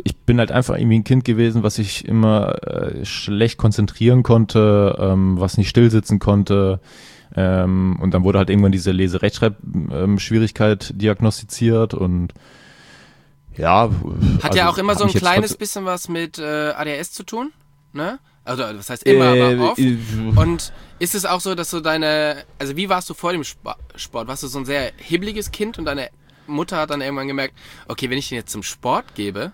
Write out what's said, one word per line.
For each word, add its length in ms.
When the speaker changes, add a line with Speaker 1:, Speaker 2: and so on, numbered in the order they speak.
Speaker 1:
ich 140
bin 200
halt 140
einfach 260
irgendwie 220
ein 20
Kind 220
gewesen, 400
was 100
sich 320
immer, 580
äh, 400
schlecht 540
konzentrieren 640
konnte, 760
ähm, 400
was 180
nicht 100
still 220
sitzen 300
konnte. 580
Ähm, 680
und 140
dann 80
wurde 160
halt 120
irgendwann 200
diese 220
Leserechtschreib-, 640
ähm, 300
Schwierigkeit 760
diagnostiziert 1000
und 420
ja, 300
Speaker 2:
Hat 580
Speaker 1:
also 140
Speaker 2:
ja 100
auch 100
immer 140
Speaker 1:
hab 60
Speaker 2:
so 80
ein 20
Speaker 1:
ich 60
jetzt 100
Speaker 2:
kleines 260
Speaker 1:
trotz- 80
Speaker 2:
bisschen 260
was 240
mit, 300
äh, 320
A 140
D 120
S 140
zu 140
tun, 260
ne? 280
Also, 180
was 280
heißt 120
immer, 220
Speaker 1:
Äh, 180
Speaker 2:
aber 300
oft. 80
Speaker 1:
äh, 160
Speaker 2:
Und 360
ist 160
es 80
auch 160
so, 160
dass 140
so 100
deine, 640
also 160
wie 120
warst 220
du 40
vor 180
dem 100
Spa-, 320
Sport? 320
Warst 160
du 20
so 140
ein 40
sehr 340
hibbeliges 520
Kind 300
und 60
deine 240
Mutter 280
hat 140
dann 100
irgendwann 260
gemerkt, 280
"Okay, 200
wenn 100
ich 100
den 100
jetzt 140
zum 100
Sport 540
gebe 380